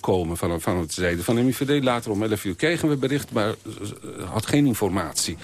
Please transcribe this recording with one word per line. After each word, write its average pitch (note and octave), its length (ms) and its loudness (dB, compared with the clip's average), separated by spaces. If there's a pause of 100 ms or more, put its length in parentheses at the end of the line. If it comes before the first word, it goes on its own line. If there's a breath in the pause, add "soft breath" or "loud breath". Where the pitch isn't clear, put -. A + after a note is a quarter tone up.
komen F2 360 2
van, E2+ 240 -2
van F#2+ 180 0
het E2 140 -2
zijde F2 320 0
van A#2+ 200 4
M C3 40 4
I B2 60 2
V C#3+ 260 0
D. C3 40 -2
Later A#2+ 260 0
om G#2 120 0
elf G#2+ 220 0
uur F#2 100 -2
kregen D#3+ 340 0
we D3 80 4
bericht, C3+ 360 -2
maar, A2 160 2
eh, - 840 -10
had A2 160 -2
geen D3 200 4
informatie F2+ 760 0